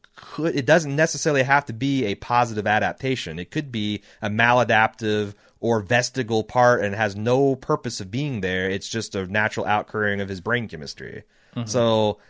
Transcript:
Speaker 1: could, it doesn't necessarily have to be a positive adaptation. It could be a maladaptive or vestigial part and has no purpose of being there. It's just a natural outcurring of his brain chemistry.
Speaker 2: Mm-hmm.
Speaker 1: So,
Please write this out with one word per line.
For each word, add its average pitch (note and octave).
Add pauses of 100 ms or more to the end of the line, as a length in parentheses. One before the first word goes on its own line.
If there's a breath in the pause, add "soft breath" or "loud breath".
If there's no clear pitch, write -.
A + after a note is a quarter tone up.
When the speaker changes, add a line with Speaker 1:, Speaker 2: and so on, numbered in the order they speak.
(160)
Speaker 1:
could, -
it C3
doesn't D3+
necessarily D3+
have C#3
to A#2+
be C3
a G2+
positive A2+
adaptation. G#2
It F2+
could D3
be G#2 (180 soft breath)
a G#2+
maladaptive A2 (260 soft breath)
or A2+
vestigial A2+
part B2
and G2+
has G#2
no B2+
purpose C3
of F#2+
being C3
there. F#2
It's G2
just A2+
a F#2+
natural G#2+
outcurring G#2
of F#2+
his G2
brain A2+
chemistry. C#2 (320 soft breath)
Speaker 2:
Mm-hmm. A#2
Speaker 1:
So, A2 (100)